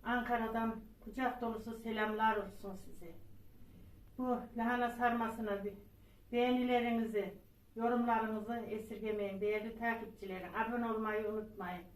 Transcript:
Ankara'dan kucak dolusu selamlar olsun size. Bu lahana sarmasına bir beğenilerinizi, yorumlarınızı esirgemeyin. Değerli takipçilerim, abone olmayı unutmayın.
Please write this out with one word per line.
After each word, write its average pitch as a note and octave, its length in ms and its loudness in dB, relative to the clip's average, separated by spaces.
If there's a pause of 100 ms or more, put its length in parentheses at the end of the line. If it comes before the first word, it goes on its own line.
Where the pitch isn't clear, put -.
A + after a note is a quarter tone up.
Ankara'dan A3+ 760 2 (240)
kucak A#3+ 360 -2
dolusu A3 380 -4
selamlar G#3+ 580 2
olsun G3 480 -6
size. - 300 -12 (1040)
Bu B3+ 200 2 (180)
lahana A#3+ 340 2
sarmasına A3+ 760 2
bir G3+ 100 -4 (580)
beğenilerinizi, A#3+ 1000 4 (420)
yorumlarınızı A3+ 800 2
esirgemeyin. G#3 840 -2
Değerli G#3+ 380 0
takipçilerim, G3+ 760 -4
abone A#3 380 0
olmayı G#3+ 360 0
unutmayın. F#3 560 -4 (120)